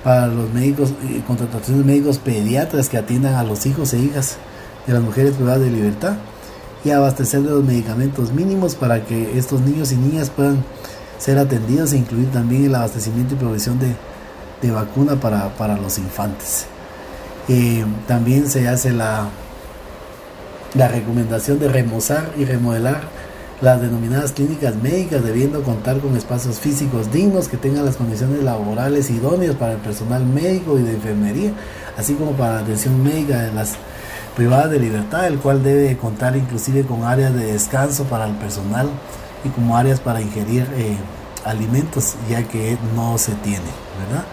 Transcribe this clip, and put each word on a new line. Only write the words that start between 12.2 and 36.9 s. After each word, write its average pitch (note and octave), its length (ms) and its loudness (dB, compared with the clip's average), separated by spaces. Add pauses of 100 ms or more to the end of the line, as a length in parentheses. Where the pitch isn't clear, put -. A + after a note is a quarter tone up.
también B2+ 340 2
el C#3 80 4
abastecimiento A#2 640 0
y - 20 -2
provisión A#2+ 400 0
de, B2+ 160 2 (680)
de A#2+ 120 2
vacuna C3+ 460 2
para, G#2 380 0
para G#2 200 0
los G2 220 -4
infantes. F#2+ 680 -4 (840)
Eh, A#2+ 360 2 (220)
también B2+ 400 2
se B2+ 220 0
hace B2 240 0
la, A2 340 -2 (1500)
la C3 140 6
recomendación A#2 720 0
de D3 80 2
remozar B2+ 680 0
y C#3 80 2
remodelar B2 760 0 (400)
las B2+ 220 6
denominadas A#2+ 500 0
clínicas C#3 460 0
médicas, D#3 440 0
debiendo B2+ 420 2
contar B2+ 360 0
con C#3 160 0
espacios A#2+ 460 -2
físicos C3+ 500 0
dignos F#3 380 2
que - 80 -4
tengan C#3 260 0
las C3 140 0
condiciones B2+ 440 0
laborales B2+ 680 0
idóneas C#3+ 460 2
para A#2 180 -2
el G#2+ 60 -6
personal A2 460 -2
médico D#3+ 540 2
y B2 40 4
de A2+ 100 0
enfermería, G#2+ 580 0 (460)
así A2 160 -2
como D3+ 180 0
para B2 220 0
la A2 80 -2
atención C3 420 2
médica C#3+ 380 2
de A2 100 -2
las G#2+ 220 -2 (640)
privadas B2+ 340 4
de D3 80 4
libertad, A2 480 0
el D3 120 0
cual C#3 220 2
debe C#3 360 4
contar B2+ 400 -2
inclusive C3 460 0
con A#2+ 200 -2